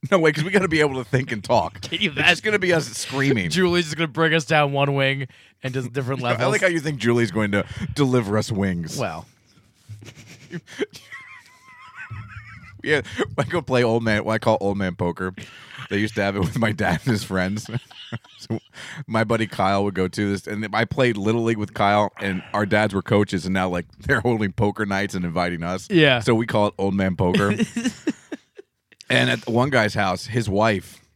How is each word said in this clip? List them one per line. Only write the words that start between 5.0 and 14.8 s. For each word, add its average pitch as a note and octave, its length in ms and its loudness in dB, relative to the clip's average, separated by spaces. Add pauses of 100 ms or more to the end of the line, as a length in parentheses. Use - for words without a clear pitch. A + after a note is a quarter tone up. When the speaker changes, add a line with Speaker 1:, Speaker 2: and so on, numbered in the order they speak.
Speaker 2:
and B2+ 120 -6
just A#2+ 180 -6
different C3 280 -4
Speaker 1:
<laughs> B2+ 40 -6
I A#2+ 60 0
Speaker 2:
levels. A2+ 220 0
Speaker 1:
like - 80 0
how F#3 80 2
you E3+ 120 0
think C#3+ 180 -4
Julie's A#2 340 2
going G#2+ 180 0
to G2 140 0 (300)
deliver B2 440 2
us - 140 -2
wings. F#2 440 -2
Speaker 2:
Well. E2+ 360 -6
Speaker 1:
<laughs> - 1300 -20 (2250)
Yeah, D3 160 2 (360)
I D3 60 0
go F3 180 -2
play B2+ 220 2
old A#2 220 2
man, G#2+ 200 2
what A2 100 0
I A2 40 0
call A2 220 2
old G2 180 0
man F#2 160 -2